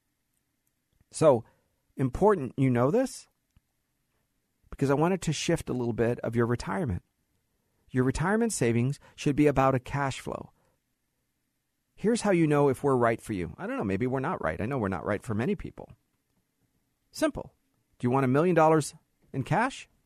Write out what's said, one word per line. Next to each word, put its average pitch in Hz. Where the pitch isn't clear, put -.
So, 139
important 185
you 135
know 123
this, 247
because 139
I 139
wanted 175
to 156
shift -
a -
little 120
bit 117
of 113
your 117
retirement. 120
Your 127
retirement 202
savings 120
should 143
be 147
about 135
a 123
cash 139
flow. -
Here's 226
how 202
you 165
know 143
if 131
we're 139
right 117
for 113
you. 87
I 170
don't 262
know, 240
maybe 98
we're 127
not 156
right. 80
I 101
know 135
we're 101
not 80
right 101
for 113
many 139
people. -
Simple. -
Do -
you 120
want 135
a -
million 160
dollars 160
in 135
cash, 220